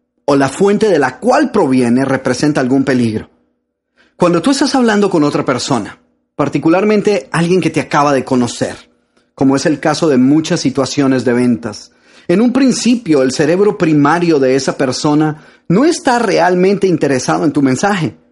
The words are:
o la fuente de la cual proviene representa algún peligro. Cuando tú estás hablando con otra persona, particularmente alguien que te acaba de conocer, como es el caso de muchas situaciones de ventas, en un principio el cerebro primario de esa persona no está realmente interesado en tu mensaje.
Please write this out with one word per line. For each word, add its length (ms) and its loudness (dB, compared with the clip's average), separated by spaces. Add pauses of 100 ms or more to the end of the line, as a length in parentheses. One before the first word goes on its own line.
(240)
o 120 2
la 120 0
fuente 400 0
de 120 2
la 180 -2
cual 320 0
proviene 540 0
representa 560 -2
algún 240 0
peligro. 440 -2 (880)
Cuando 240 0
tú 120 0
estás 240 0
hablando 340 2
con 140 0
otra 200 -2
persona, 560 -4 (360)
particularmente 960 0
alguien 280 0
que 100 -2
te 100 -4
acaba 320 0
de 120 -2
conocer, 520 -4 (580)
como 220 2
es 100 -4
el 140 0
caso 260 -2
de 100 2
muchas 440 2
situaciones 640 -2
de 80 0
ventas, 580 -2 (360)
en 160 2
un 100 2
principio 720 2
el 100 0
cerebro 460 0
primario 600 2
de 160 2
esa 220 -2
persona 680 -2 (200)
no 200 2
está 320 0
realmente 680 2
interesado 600 -2
en 60 0
tu 100 0
mensaje. 560 -2 (140)